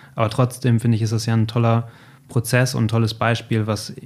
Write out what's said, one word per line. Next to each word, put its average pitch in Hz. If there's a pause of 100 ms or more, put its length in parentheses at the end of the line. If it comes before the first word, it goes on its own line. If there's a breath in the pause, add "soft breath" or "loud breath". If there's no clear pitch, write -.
(160 loud breath)
Aber 110
trotzdem, 120
finde 117
ich, 107
ist 110
das 113
ja 113
ein 110
toller 117 (380 loud breath)
Prozess 123
und 120
ein -
tolles 113
Beispiel, 113
was 104 (120)